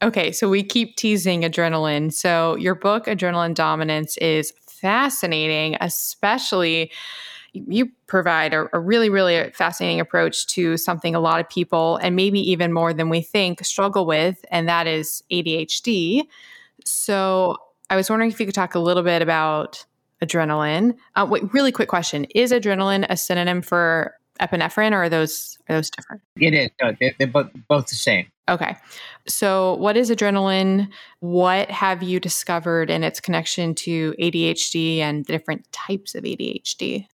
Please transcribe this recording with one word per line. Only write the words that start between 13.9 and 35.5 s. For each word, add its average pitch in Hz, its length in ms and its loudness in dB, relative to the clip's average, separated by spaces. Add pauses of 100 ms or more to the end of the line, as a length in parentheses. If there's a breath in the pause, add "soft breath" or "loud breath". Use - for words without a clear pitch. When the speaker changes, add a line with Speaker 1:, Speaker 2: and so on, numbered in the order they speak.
Speaker 1:
with, 165 460 0
and 165 180 0
that 170 180 2
is 156 340 -4 (100)
A 175 100 0
D 165 160 -2
H - 240 -6
D. 220 480 0 (560 loud breath)
So 190 720 0 (320)
I 190 80 2
was 190 120 2
wondering 220 220 2
if 220 80 -4
you 220 60 -2
could 196 100 -4
talk 180 180 -2
a 180 60 0
little 175 240 2
bit 170 180 2
about 156 640 0 (360)
adrenaline. 160 720 2 (200 soft breath)
Uh, 196 140 2
wait, 196 240 0
really 269 200 4
quick - 160 -2
question. 160 340 -2 (100)
Is 240 200 4
adrenaline 196 560 2
a 175 80 -2
synonym 180 440 0
for 165 540 0 (260)
epinephrine, 185 520 0
or 185 100 2
are 170 60 0
those, 160 500 -2 (100)
are 160 60 0
those 156 160 -2
different? - 280 -14 (180)
Speaker 2:
It 156 180 2
is. 131 140 2 (120)
No, 117 180 2
they're, 127 200 0
they're 135 80 2
both, 131 240 0 (180)
both 143 180 2
the - 80 -8
same. - 300 0 (240)
Speaker 1:
Okay. - 260 -2 (520 loud breath)
So 190 480 2
what 208 200 2
is 240 140 4
adrenaline? 196 800 2 (300 loud breath)
What 180 500 2
have 185 320 -2
you 180 180 -2
discovered 170 720 -2
in 165 140 0
its 160 160 -4
connection 165 560 -2
to 160 420 -4
A 170 140 0
D 165 140 0
H 165 260 -2
D 160 320 0
and 147 200 -2
the 160 100 -6
different 160 380 -6